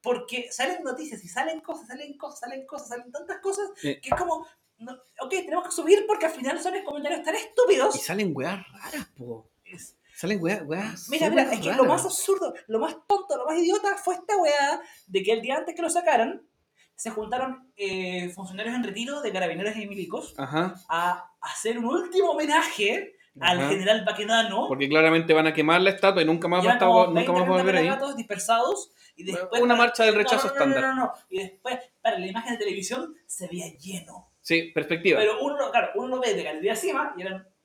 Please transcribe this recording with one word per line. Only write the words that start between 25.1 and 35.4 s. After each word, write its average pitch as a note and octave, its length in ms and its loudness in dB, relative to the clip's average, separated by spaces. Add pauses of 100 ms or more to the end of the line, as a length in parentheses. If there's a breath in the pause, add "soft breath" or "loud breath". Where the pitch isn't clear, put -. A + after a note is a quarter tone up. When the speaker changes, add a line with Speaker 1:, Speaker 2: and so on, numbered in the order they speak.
Speaker 2:
van D#3 140 6
a D#3 60 2
quemar D#3+ 280 4
la F#3+ 80 6
estatua F#3+ 320 4
y D#3 40 4
nunca E3 220 2
más F3+ 160 2
Speaker 1:
Y F#3 40 4
Speaker 2:
va F3+ 60 6
a - 20 6
Speaker 1:
eran - 20 0
Speaker 2:
estar, F#3 100 6
Speaker 1:
como F3 180 8 (140)
Speaker 2:
nunca E3+ 120 2
más F3+ 100 4
va F3+ 40 4
a - 20 0
Speaker 1:
veinte F#3 40 2 (120)
Speaker 2:
volver F#3+ 120 2
ahí. E3 120 4
Speaker 1:
pelagatos C#4 280 -2
dispersados A3+ 760 -2 (240 soft breath)
y F3 100 -18
Speaker 2:
Bueno, F3 140 -4
Speaker 1:
después A3 240 0
Speaker 2:
una A#3+ 100 6
Speaker 1:
para A#3+ 140 6
Speaker 2:
marcha A3+ 160 2
del G#3+ 100 6
Speaker 1:
no, G#3 80 4
no, - 20 4
Speaker 2:
rechazo B3+ 240 2
Speaker 1:
no, C#4 60 -2
no, C#4 60 -2
Speaker 2:
estándar. C4+ 240 4
Speaker 1:
no, C4+ 120 0
no, B3 120 0
no. - 60 -6 (160 loud breath)
Y F#3+ 100 -6
después, B3 400 -8 (220)
para G3+ 180 0
la F#3 80 -6
imagen A3+ 260 -6
de - 60 -6
televisión, G3+ 560 -6 (100)
se - 220 -12
veía E3 320 -10
lleno. - 520 -14 (100)
Speaker 2:
Sí, E3 340 0
perspectiva. E3 440 2
Speaker 1:
Pero G#3+ 220 2